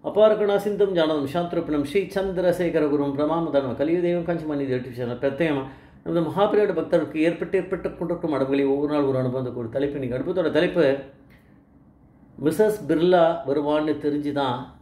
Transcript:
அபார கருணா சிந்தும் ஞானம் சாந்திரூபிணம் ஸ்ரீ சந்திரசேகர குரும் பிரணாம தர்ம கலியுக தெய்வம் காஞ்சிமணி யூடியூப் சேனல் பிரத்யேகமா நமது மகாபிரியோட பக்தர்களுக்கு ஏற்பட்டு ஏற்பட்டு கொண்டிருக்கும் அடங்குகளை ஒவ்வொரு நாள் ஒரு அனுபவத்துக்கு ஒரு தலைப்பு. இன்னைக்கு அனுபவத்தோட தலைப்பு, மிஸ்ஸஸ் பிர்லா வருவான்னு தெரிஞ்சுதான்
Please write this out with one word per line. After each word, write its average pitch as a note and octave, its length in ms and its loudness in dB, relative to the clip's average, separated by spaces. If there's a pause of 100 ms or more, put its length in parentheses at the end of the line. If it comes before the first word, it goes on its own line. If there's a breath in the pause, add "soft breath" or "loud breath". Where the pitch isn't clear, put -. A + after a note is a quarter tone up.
அபார G#3+ 320 4
கருணா G3+ 240 2
சிந்தும் G3+ 340 0
ஞானம் D#3 360 2
சாந்திரூபிணம் D#3+ 560 -2
ஸ்ரீ G3 180 0
சந்திரசேகர F3 880 0
குரும் C#3+ 280 0
பிரணாம D#3+ 320 0
தர்ம C3+ 220 2
கலியுக D#3+ 300 0
தெய்வம் F3 240 0
காஞ்சிமணி D#3 380 -4
யூடியூப் B2+ 280 -4
சேனல் A#2+ 260 -6
பிரத்யேகமா C#3 460 0 (400 loud breath)
நமது E3 260 -2
மகாபிரியோட G3+ 440 2
பக்தர்களுக்கு D#3+ 480 0
ஏற்பட்டு E3+ 360 0
ஏற்பட்டு F3+ 400 -4
கொண்டிருக்கும் E3+ 340 -4
அடங்குகளை C#3 340 0
ஒவ்வொரு C#3+ 280 0
நாள் C#3+ 100 2
ஒரு B2+ 160 0
அனுபவத்துக்கு B2+ 360 -2
ஒரு A#2+ 140 -6
தலைப்பு. C#3+ 300 -2
இன்னைக்கு B2+ 180 -4
அனுபவத்தோட E3+ 340 -2
தலைப்பு, D3+ 460 2 (1500 soft breath)
மிஸ்ஸஸ் D#3+ 440 2
பிர்லா E3 500 4 (100)
வருவான்னு D3+ 580 0
தெரிஞ்சுதான் C#3+ 520 -2 (240)